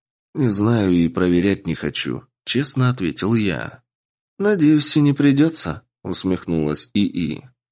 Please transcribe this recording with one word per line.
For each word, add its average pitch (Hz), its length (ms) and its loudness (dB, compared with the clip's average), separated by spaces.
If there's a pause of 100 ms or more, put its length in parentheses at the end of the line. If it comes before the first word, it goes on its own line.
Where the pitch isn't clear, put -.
(340)
«Не 131 160 0
знаю 104 420 2
и 85 180 2
проверять 90 580 0
не 80 80 -4
хочу», — - 480 -6 (220)
честно 127 440 0
ответил 101 460 -2
я. 92 480 -4 (560)
«Надеюсь, 156 580 2
и 151 40 4
не 143 120 4
придётся», — 143 680 2 (200)
усмехнулась 85 920 -2
И 104 120 2
И. 78 380 -6 (280)